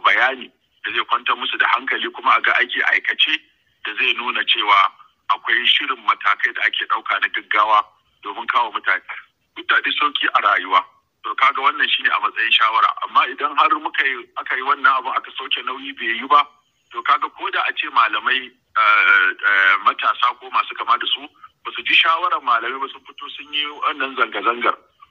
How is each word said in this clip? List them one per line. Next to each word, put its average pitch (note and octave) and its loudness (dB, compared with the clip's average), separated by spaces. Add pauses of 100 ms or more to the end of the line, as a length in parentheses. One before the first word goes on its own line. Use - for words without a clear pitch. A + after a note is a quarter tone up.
bayani B2 2 (340)
da G#2+ -6
zai A#2 -2
kwantar A#2+ -2
musu A#2+ -6
da - 0
hankali B2 -4
kuma A#2+ 2
a A2+ 2
ga - 0
aiki - -2 (160)
aikace - 0 (520)
da G#2+ -4
zai B2 0
nuna A#2 -4
cewa G#2+ 2 (560)
akwai A#2+ -2
shirin C3+ 0
matakai - 0
da - -6
ake - -2
ɗauka G2+ -2
na G#2+ 0
gaggawa G#2 2 (420)
domin G2+ -10
kawo - 0
mutane, - -2 (560)
mutane - 0
sauki - 0
a C3 2
rayuwa. F#2+ 2 (420)
To G#2+ -6
kaga C3 2
wannan C#3 2
shine - 0
a - 0
matsayin A2 -2
shawara, G#2 4 (160)
amma A2 2
idan C#3+ -4
har D#3+ 4
muka D3+ -4
yi, B2 -2 (120)
aka B2+ -6
yi B2+ -6
wannan C3+ 2
abu B2 -4
aka - -6
sauke C3+ -4
nauyi C3+ -8
bai C3 -10 (120)
yi A#2+ -8
ba, D3 6 (500)
to - -10
kaga C#3 0
ko - -8
da - 0
a - -6
ce - -6
malamai, A#2+ 0
eh, G2+ 4
eh, G2 2
matasa A#2 0
ko - -16
masu - -2
kama B2 0
da A#2+ -6
su B2 -2 (440)
ba - -8
su - -8
ji - 0
shawarar E3+ 2
malamai B2 -2
ba C3+ -4
sun C3+ -18
fito C#3 -16
sun C#3+ -16
yi D3 -4 (200)
wannan C3+ -4
zanga-zangar, A2+ -2 (380)